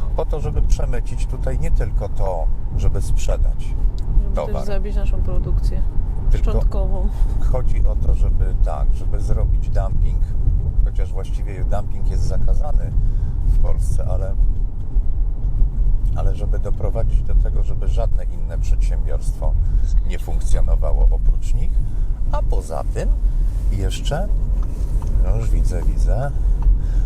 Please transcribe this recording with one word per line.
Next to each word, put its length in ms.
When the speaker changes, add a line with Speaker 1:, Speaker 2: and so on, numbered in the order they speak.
Speaker 1:
po 100
to, 140
żeby 220
przemycić 640
tutaj 340
nie 120
tylko 380
to, 380
żeby 240
sprzedać 640
Speaker 2:
Żeby 120
Speaker 1:
towar. 200
Speaker 2:
też 100
zabić 300
naszą 260
produkcję 600
Speaker 1:
Tylko 200
Speaker 2:
szczątkową. 560
Speaker 1:
chodzi 360
o 80
to, 200
żeby 400
tak, 280
żeby 260
zrobić 500
dumping, 520
chociaż 280
właściwie 500
dumping 480
jest 120
zakazany 680
w 120
Polsce, 520
ale, 240
ale 200
żeby 240
doprowadzić 640
do 120
tego, 280
żeby 240
żadne 360
inne 340
przedsiębiorstwo 960
nie 120
funkcjonowało 920
oprócz 420
nich, 180
a 100
poza 420
tym 160
jeszcze, 560
no 120
już 140
widzę, 340
widzę, 480